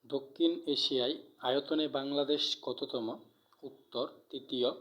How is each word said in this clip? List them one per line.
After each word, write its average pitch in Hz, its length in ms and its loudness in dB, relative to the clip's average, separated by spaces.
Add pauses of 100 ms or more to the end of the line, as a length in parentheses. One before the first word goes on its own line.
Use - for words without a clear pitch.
দক্ষিণ 143 460 2 (140)
এশিয়ায় 139 500 2 (240)
আয়তনে 143 480 2
বাংলাদেশ 143 560 0 (180)
কততম? 123 460 -4 (540)
উত্তর 131 440 -6 (240)
তৃতীয়। 127 400 0 (120)